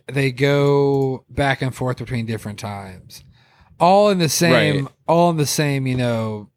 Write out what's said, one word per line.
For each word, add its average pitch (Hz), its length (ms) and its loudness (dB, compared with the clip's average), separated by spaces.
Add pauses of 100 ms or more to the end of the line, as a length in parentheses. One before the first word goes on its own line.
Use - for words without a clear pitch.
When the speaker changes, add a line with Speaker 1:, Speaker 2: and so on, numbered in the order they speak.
Speaker 1:
they 135 240 -2
go 139 1000 0
back 135 320 -2
and 131 140 -4
forth 127 220 -6
between 120 280 -6
different 107 340 -8
times, 98 680 -14 (520)
all 196 320 4
in 190 100 0
the 160 100 2
same, 139 560 2
Speaker 2:
Right. - 80 -14 (120)
Speaker 1:
all 170 260 4
in 165 40 -2
the 147 100 0
same, 139 400 -2
you 127 120 -2
know, 113 600 -4